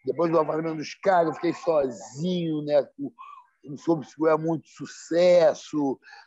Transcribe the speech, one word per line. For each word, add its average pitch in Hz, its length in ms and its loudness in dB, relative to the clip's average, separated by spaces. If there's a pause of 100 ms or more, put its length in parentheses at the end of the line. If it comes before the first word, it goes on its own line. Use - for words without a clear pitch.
Depois 151 240 0
do 165 80 2
afastamento 156 380 -2
dos 143 200 -10
caras, 175 320 2
eu 147 60 -4
fiquei 170 200 -4
sozinho, 156 1080 -4
né? 147 200 2
Com, - 280 -8 (540)
não 139 140 -12
soube 160 280 -2
segurar 156 320 0
muito 160 300 -4
sucesso, 160 1300 2 (280)